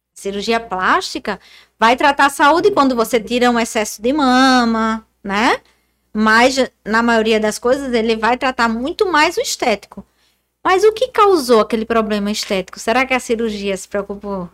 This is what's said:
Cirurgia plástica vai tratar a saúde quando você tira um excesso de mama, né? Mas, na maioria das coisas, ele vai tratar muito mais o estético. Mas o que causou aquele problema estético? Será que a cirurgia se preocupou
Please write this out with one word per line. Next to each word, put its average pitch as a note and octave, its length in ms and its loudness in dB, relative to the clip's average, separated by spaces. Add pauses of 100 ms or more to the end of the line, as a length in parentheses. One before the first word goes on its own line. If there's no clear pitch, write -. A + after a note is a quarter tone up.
(140)
Cirurgia G3+ 440 -4
plástica A3+ 800 -4 (400)
vai A3+ 160 4
tratar C#4 320 2
a C#4 40 0
saúde E4 400 2
quando C#4 260 2
você A3+ 240 0
tira A#3+ 300 0
um A#3 100 0
excesso A3+ 400 -4
de A#3+ 120 0
mama, B3 920 2 (160)
né? A3 360 -2 (540)
Mas, A3+ 440 2 (280)
na A3 180 0
maioria A3+ 360 2
das G#3+ 200 -2
coisas, C4 340 -2
ele A3+ 240 0
vai A3+ 200 0
tratar B3+ 320 -2
muito D#4 440 -2
mais D#4 240 2
o A4+ 40 -2
estético. - 640 -6 (600)
Mas F#4 180 2
o G#4+ 100 6
que B4+ 160 -4
causou D4+ 520 4
aquele A3 240 -2
problema G#3 460 -2
estético? G3 500 -6
Será B3 240 0
que B3+ 80 -6
a B3+ 80 0
cirurgia G#3 560 -4
se - 100 -12
preocupou G3+ 680 -8